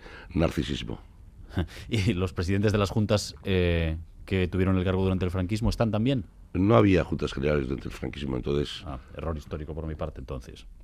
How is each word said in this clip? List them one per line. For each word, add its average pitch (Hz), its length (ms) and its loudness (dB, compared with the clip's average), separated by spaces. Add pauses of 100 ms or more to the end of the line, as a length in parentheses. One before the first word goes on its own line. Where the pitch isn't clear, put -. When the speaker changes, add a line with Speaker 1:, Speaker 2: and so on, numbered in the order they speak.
(320)
Speaker 1:
narcisismo. 71 680 0 (540)
Speaker 2:
<laughs> - 340 -4
¿Y 107 260 0
los 90 180 -2
presidentes 98 380 2
de 104 80 2
las 101 120 2
Juntas, 104 440 0 (100)
eh, 85 520 2 (280)
que 92 220 0
tuvieron 92 320 2
el 90 60 2
cargo 92 180 2
durante 95 220 2
el 87 80 0
franquismo 101 380 0
están 113 200 0
también? 113 340 0 (300)
Speaker 1:
No 98 220 6
había 101 260 8
Juntas 73 300 -2
Generales 71 340 2
durante 64 220 -4
el - 60 -12
franquismo, 65 420 -6
entonces 71 500 -2
Speaker 2:
Ah, 65 120 -10 (180)
error 80 200 -4
histórico 78 380 -8
por 80 140 -8
mi 78 80 -6
parte, 78 240 -8
entonces. - 460 -12 (180)